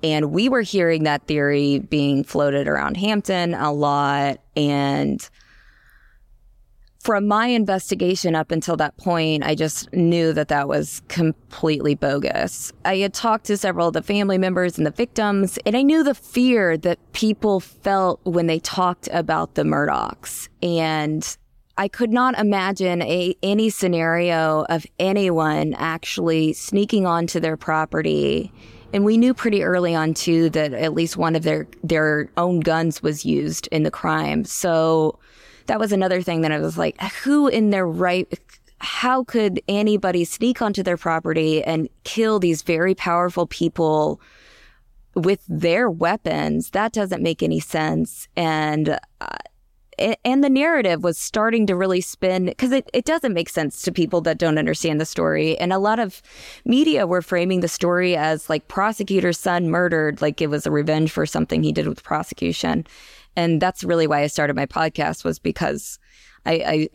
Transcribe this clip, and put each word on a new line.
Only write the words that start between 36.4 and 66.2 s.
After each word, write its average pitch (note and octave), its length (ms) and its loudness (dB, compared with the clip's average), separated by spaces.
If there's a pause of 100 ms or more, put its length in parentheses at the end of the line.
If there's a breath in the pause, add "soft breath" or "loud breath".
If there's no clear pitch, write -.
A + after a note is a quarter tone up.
that D#3+ 100 2
I D3+ 80 0
was D#3+ 180 -4
like, E3 240 -2 (220)
"Who C#4+ 240 4
in A3 240 2
their F#3+ 160 2
right, F3+ 400 0 (520)
how B3+ 440 -2
could G#3+ 460 0
anybody G3 560 2
sneak A#3 360 -2
onto G#3 220 -2
their F3+ 140 0
property D#3+ 640 0
and D#3+ 260 -2 (140)
kill A3 380 0
these E3+ 220 2
very E3+ 300 2
powerful F3 540 0
people D#3 720 0 (960 soft breath)
with F#3+ 340 2
their E3+ 400 2
weapons? D#3+ 840 -2
That G#3+ 220 0
doesn't F#3+ 300 -2
make E3 180 -2
any D#3+ 200 0
sense." D#3+ 720 -4
And, D#3 640 0 (220)
uh, - 60 -12 (760)
a-, - 260 -2
and C4 160 4
the C#4 80 4
narrative C4 540 2
was E3+ 140 0
starting A3 500 0
to F#3 80 2
really F#3 240 2
spin, F#3 580 -2
'cause B3+ 140 0
it, C4+ 200 0
it B3 120 0
doesn't D4+ 300 0
make E3+ 160 -2
sense D3+ 320 -4
to F3 100 -2
people E3+ 300 0
that D#3+ 160 0
don't D#3 200 2
understand D#3 420 -2
the D#3+ 60 -2
story. D#3+ 520 0
And F3 140 0
a F#3+ 60 0
lot G#3+ 220 2
of G3+ 200 -6 (440 loud breath)
media C4+ 420 4
were F3 160 0
framing F3+ 380 0
the E3+ 80 0
story F3 480 0
as, D#3 340 -2
like, D#3 160 -2
prosecutor's F#3+ 720 0
son F3 320 0
murdered, E3 500 0
like D3+ 200 -2
it D#3+ 80 0
was D3 180 -2
a D3+ 60 0
revenge D#3 400 2
for D#3 140 0
something D#3+ 360 -2
he D3+ 80 0
did D3+ 160 -2
with D#3 160 -6
prosecution. E3 840 -4 (500 loud breath)
And E3+ 260 2
that's F#3 220 -2
really E3+ 240 2
why D3 140 2
I D3 40 0
started D3 300 0
my C#3 100 -2
podcast, D#3 560 -4
was E3 160 -4
because - 600 -4 (460 soft breath)